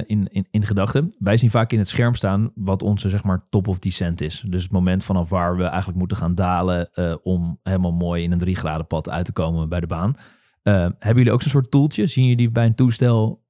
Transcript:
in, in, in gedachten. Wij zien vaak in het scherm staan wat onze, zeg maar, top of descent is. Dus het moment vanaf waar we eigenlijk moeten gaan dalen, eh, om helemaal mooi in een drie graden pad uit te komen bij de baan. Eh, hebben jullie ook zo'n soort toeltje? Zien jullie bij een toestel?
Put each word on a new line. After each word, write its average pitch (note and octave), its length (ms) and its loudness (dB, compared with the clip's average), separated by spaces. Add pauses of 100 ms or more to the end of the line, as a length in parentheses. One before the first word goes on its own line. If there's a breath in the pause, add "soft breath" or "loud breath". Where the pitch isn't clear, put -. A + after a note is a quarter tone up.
in, G#2 220 0
in, F#2+ 220 -4
in G#2+ 160 0
gedachten. G2+ 520 0
Wij G#2+ 180 2
zien A#2+ 140 4
vaak A2+ 220 0
in A2+ 60 2
het G2+ 100 0
scherm A#2+ 260 2
staan G2+ 400 0
wat F#2+ 280 -2
onze, G2+ 280 0
zeg G2+ 140 -2
maar, F#2 240 0
top G2 200 0
of F2+ 100 -2
descent F2 420 -4
is. D#2+ 280 -6
Dus F2+ 140 -2
het F2+ 100 -6
moment F#2 320 2
vanaf F2+ 240 0
waar F2+ 280 0
we F2+ 80 0
eigenlijk F2+ 340 -4
moeten F2+ 180 -2
gaan E2+ 180 -2
dalen, F2+ 580 0
eh, E2+ 300 -2
om F2 400 -2
helemaal F#2 300 0
mooi E2+ 300 -2
in E2+ 100 -2
een F2 60 0
drie F2+ 180 0
graden D#2+ 300 -4
pad D#2 240 -4
uit F2 140 -4
te - 80 -8
komen E2 360 -2
bij F2 120 -2
de E2+ 60 -4
baan. F2+ 280 -2 (480 loud breath)
Eh, G#2 120 4
hebben G2 420 2
jullie A#2+ 160 6
ook A#2+ 100 0
zo'n - 80 -2
soort C3 200 0
toeltje? D3 360 2
Zien C3 200 2
jullie A#2+ 240 2
bij A#2 160 2
een A2+ 80 4
toestel? A#2 760 2